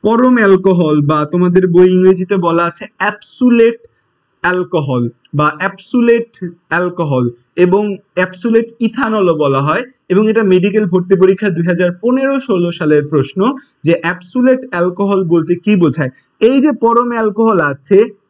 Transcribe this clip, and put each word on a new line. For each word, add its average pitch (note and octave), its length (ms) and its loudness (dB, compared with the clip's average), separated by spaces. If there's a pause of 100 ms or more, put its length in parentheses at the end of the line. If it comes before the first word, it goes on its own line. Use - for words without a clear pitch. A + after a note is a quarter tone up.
পরম A#3+ 360 2
অ্যালকোহল F#3 560 2 (140)
বা D#3 80 0 (140)
তোমাদের F3+ 320 2 (100)
বই F#3 200 6
ইংরেজিতে F#3 420 2 (100)
বলা E3+ 240 0
আছে - 140 -18 (160)
অ্যাবসুলেট A#3 760 0 (680)
অ্যালকোহল E3+ 580 -2 (360)
বা D3+ 100 2 (120)
অ্যাবসুলেট A#3 720 0 (400)
অ্যালকোহল, E3 540 -2 (400)
এবং F#3+ 180 0 (340)
অ্যাবসুলেট A3+ 500 -2 (200)
ইথানলও A3 560 -2
বলা C#3 240 0
হয়, F3 160 -2 (300)
এবং G3 180 2
এটা A3 120 0 (100)
মেডিকেল G3 400 2
ভর্তি F#3 300 0
পরীক্ষা F#3+ 340 2
দুই E3+ 140 -2
হাজার F3 200 0 (120)
পনেরো C4+ 320 -2 (120)
ষোলো F3 220 -2 (100)
সালের D3+ 240 2 (100)
প্রশ্ন D3+ 280 -2 (460)
যে E3 80 2 (100)
অ্যাবসুলেট B3 560 -2 (120)
অ্যালকোহল F#3 480 -2 (120)
বলতে E3 200 0 (120)
কি G#3 80 0 (100)
বোঝায়। C#3+ 300 -2 (360)
এই C4+ 160 2
যে D4+ 60 2 (140)
পরম A#3 320 0
অ্যালকোহল A3 420 0 (140)
আছে F#3+ 260 0 (320)